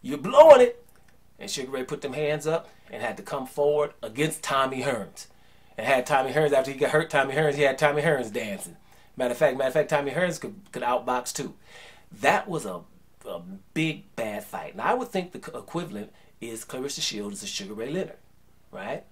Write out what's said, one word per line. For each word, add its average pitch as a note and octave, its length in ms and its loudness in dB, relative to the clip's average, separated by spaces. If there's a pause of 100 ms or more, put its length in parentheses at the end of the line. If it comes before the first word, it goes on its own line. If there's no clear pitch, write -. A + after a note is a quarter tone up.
"You're C#3 160 -8
blowing C4 440 12
it." - 220 2 (540)
And - 140 -12
Sugar C3 180 -8
Ray C3 140 -4
put C#3+ 180 -8
them C3 120 -8
hands D3+ 340 -2
up D#3+ 200 -2 (220)
and A#2+ 140 -10
had A2 140 -4
to G3 60 -16
come C#3 220 -8
forward D3 560 0
against C3 400 -4
Tommy C3+ 400 0
Hearns. A2+ 460 -6 (500)
And A2 80 -8
had B2+ 220 2
Tommy C3+ 260 2
Hearns, D3+ 180 4
after C3+ 200 2
he C3 80 -10
got D3 100 2
hurt, D3+ 220 0
Tommy C#3 240 0
Hearns, D3+ 180 2
he D3 80 -2
had C3+ 160 2
Tommy D3 240 2
Hearns C3 320 0
dancing. G#2 440 -8 (380)
Matter B2 180 -2
of - 40 -6
fact, C3+ 180 2
matter C3 120 -2
of B2+ 60 -2
fact, D3+ 180 0
Tommy C#3+ 180 0
Hearns E3 320 -2
could, G#2+ 140 -12 (160)
could B2 100 -10
outbox B2 500 -2
too. - 220 -8 (580)
That D#3 380 0
was D#3 160 -8
a, F2+ 160 -10 (420)
a - 160 -10 (360)
big, D#3+ 400 -4
bad G#2+ 280 -8
fight. - 320 -12
Now, A2 100 -6
I G3+ 100 4
would B3 140 -8
think F3+ 220 -6
the B2+ 80 -16
c-, - 160 -16
equivalent A2+ 560 -10 (300)
is A2+ 240 -12
Clarissa C#3 360 -8
Shields G#2 420 -8
is G2+ 60 -10
Sugar - 260 -10
Ray A#2 160 -8
Leonard, - 260 -8 (540)
right? A2+ 400 -10